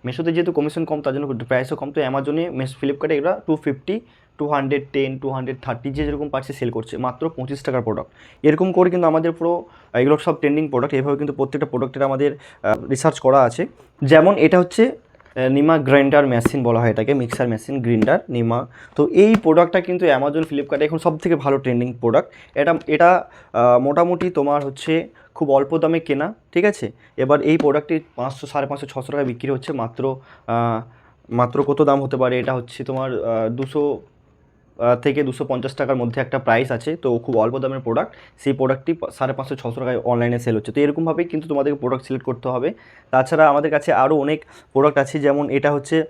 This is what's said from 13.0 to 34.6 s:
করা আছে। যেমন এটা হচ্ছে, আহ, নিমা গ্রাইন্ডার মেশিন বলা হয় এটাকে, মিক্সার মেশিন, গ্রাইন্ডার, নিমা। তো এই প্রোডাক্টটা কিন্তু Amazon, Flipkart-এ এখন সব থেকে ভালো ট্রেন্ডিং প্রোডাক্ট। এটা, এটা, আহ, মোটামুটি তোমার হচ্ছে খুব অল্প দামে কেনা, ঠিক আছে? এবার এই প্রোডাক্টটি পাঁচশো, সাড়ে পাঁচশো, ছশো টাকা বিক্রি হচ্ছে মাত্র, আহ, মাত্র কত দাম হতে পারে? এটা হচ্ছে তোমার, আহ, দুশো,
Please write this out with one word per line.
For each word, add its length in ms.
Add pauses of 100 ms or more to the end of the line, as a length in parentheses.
করা 220
আছে। 240 (380)
যেমন 340
এটা 220
হচ্ছে, 320
আহ, 580
নিমা 280
গ্রাইন্ডার 500
মেশিন 360
বলা 160
হয় 100
এটাকে, 240
মিক্সার 340
মেশিন, 340
গ্রাইন্ডার, 380 (100)
নিমা। 380 (280)
তো 120
এই 280
প্রোডাক্টটা 460
কিন্তু 240
Amazon, 380
Flipkart-এ 420
এখন 120
সব 200
থেকে 180
ভালো 220
ট্রেন্ডিং 360
প্রোডাক্ট। 640
এটা, 300
এটা, 420 (240)
আহ, 260
মোটামুটি 500
তোমার 360
হচ্ছে 420 (280)
খুব 160
অল্প 260
দামে 220
কেনা, 340 (180)
ঠিক 140
আছে? 260 (260)
এবার 240
এই 160
প্রোডাক্টটি 420 (160)
পাঁচশো, 320
সাড়ে 200
পাঁচশো, 200
ছশো 240
টাকা 120
বিক্রি 280
হচ্ছে 220
মাত্র, 420 (320)
আহ, 340 (480)
মাত্র 340
কত 180
দাম 220
হতে 140
পারে? 220
এটা 140
হচ্ছে 300
তোমার, 400
আহ, 260
দুশো, 520 (760)